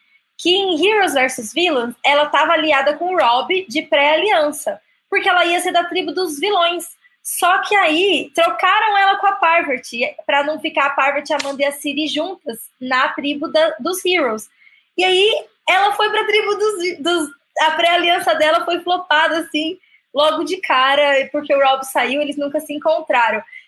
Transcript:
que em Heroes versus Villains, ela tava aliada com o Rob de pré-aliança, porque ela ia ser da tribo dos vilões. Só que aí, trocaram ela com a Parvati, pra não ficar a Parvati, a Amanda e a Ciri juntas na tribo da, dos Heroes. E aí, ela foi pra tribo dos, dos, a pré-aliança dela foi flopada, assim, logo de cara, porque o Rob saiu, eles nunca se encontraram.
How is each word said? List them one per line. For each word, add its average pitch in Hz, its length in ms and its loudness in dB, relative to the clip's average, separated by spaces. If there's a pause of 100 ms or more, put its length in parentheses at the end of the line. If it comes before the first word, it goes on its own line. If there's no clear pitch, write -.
(380)
que - 120 -2
em 370 360 0
Heroes 403 280 2
versus 254 400 -2
Villains, 269 420 -2 (100)
ela 294 220 4
tava 311 260 2
aliada 294 420 2
com 349 180 -4
o 359 40 0
Rob 262 500 0
de 269 160 -4
pré-aliança, 302 960 0 (300)
porque 370 180 0
ela 359 180 4
ia 349 140 0
ser 359 120 -2
da 349 140 2
tribo 359 260 -4
dos 330 280 -4
vilões. 349 460 0 (380)
Só 370 400 0
que - 120 -2
aí, 349 600 2
trocaram 381 600 2
ela 392 220 4
com 403 80 -2
a 392 60 4
Parvati, 330 680 0 (260)
pra 285 160 2
não 302 160 -4
ficar 311 280 0
a - 40 0
Parvati, 285 420 -2
a 294 80 0
Amanda 277 220 -4
e - 20 2
a 285 60 0
Ciri 285 360 -6
juntas 302 520 -6 (200)
na 254 300 0
tribo 285 380 -4
da, 320 320 2
dos 349 260 -6
Heroes. 285 420 0 (480)
E 349 80 0
aí, 381 420 2 (220)
ela 392 260 2
foi 427 180 0
pra 427 140 -2
tribo 415 280 0
dos, 392 460 -2
dos, 320 300 -2 (320)
a 311 100 4
pré-aliança 339 640 2
dela 311 280 2
foi 339 180 -4
flopada, 330 580 0
assim, 320 400 -4 (360)
logo 311 300 2
de 349 120 -4
cara, 277 720 2
porque 294 240 -2
o 277 60 2
Rob 269 240 2
saiu, 262 380 -2
eles 294 160 -6
nunca 285 240 -4
se 302 120 -12
encontraram. 294 680 0 (240)